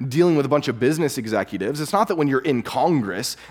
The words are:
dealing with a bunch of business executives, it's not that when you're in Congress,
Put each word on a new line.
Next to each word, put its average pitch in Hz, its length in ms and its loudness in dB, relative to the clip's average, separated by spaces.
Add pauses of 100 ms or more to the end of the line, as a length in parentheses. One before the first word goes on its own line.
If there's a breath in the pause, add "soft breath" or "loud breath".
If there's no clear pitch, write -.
dealing 160 300 4
with 143 100 2
a 127 40 -4
bunch 143 180 2
of 117 120 -4
business 147 380 0
executives, 110 640 -4
it's 143 120 -4
not 202 140 2
that 196 80 -2
when 151 120 2
you're 135 120 2
in 127 220 0
Congress, 123 760 -2 (140 loud breath)